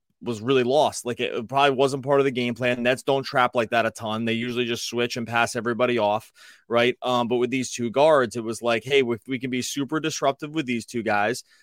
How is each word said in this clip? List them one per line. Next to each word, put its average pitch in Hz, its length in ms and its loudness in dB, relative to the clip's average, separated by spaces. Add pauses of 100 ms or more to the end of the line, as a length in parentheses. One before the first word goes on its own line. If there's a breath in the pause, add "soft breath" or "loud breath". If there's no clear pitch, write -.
(220)
was 117 180 -6
really 131 220 2
lost. 123 420 2
Like, 117 160 -6
it, - 140 -4
it 110 140 -6
probably 139 280 2
wasn't 135 280 2
part 139 160 4
of 139 40 4
the 139 60 2
game 120 240 -2
plan. 123 280 0
Nets 123 200 2
don't 139 200 0
trap 127 320 0
like 117 160 0
that 117 140 2
a 113 60 0
ton. 110 340 -6
They 113 80 0
usually 120 320 -2
just 117 240 -4
switch 120 300 -4
and 117 80 -6
pass 117 280 0
everybody 120 440 0
off, 107 340 0 (360 loud breath)
right? 120 340 2
Um, 120 260 0
but 123 80 0
with 120 140 2
these 127 200 -4
two 120 200 -4
guards, 135 440 4
it 120 80 -6
was 110 200 -8
like, 117 200 0
"Hey, 139 200 2
if 117 260 -2
we 131 100 -4
can 127 120 -6
be 127 100 -2
super 139 400 -4
disruptive 147 520 -2
with 156 120 -2
these 120 220 -4
two 120 160 -6
guys, 104 420 0 (180 soft breath)